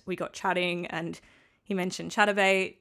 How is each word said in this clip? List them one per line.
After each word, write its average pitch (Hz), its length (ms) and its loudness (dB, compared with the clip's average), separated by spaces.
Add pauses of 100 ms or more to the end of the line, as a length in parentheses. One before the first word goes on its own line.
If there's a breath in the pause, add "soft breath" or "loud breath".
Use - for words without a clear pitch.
we 185 100 -6
got - 180 -8
chatting 175 540 0
and 165 320 -6 (440 soft breath)
he - 100 -6
mentioned 180 380 -4
Chaturbate 196 680 4